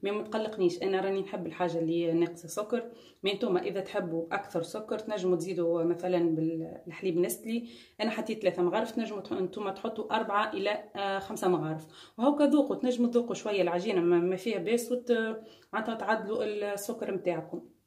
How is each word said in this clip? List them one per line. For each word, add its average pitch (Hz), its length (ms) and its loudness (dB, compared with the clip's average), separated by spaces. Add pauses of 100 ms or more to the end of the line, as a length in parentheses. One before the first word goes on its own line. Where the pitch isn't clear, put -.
ما 202 100 -2
متقلقنيش، 214 680 0
انا 190 180 2
راني 196 200 0
نحب 185 260 -6
الحاجه 165 320 -2
اللي 165 340 2
ناقصه 170 360 0
سكر. 226 420 -2 (320)
مي 196 120 2
نتوما 190 280 2
اذا 196 180 -2
تحبوا 170 520 -2
اكثر 160 300 -4
سكر 214 360 -6
تنجموا 185 380 0
تزيدوا 170 480 0
مثلًا 170 500 2
بالحليب 165 840 -2
نستلي، 226 500 -2 (320)
انا 220 100 0
حطيت 220 320 -4
ثلاثة 180 200 2
مغارف، 202 280 2
تنجموا 208 300 -4
تح-، - 120 -8
نتوما 190 380 -2
تحطوا 214 460 -4
أربعة 208 360 0
الى، 202 320 -2 (120)
آه، 196 220 -2
خمسة 196 300 -2
مغارف، 156 380 0 (320)
وهكا 294 260 4
ذوقوا، 277 320 4
تنجموا 240 340 2
تذوقوا 233 240 2
شويه 202 280 0
العجينه، 175 380 2
ما، 170 180 6
ما 180 180 2
فيها 208 220 -2
باس، 226 340 0
وت-، 226 500 0 (300)
معناتها 220 220 -2
تعدلوا 214 500 0
السكر 202 680 -4
متاعكم. 170 480 -2 (240)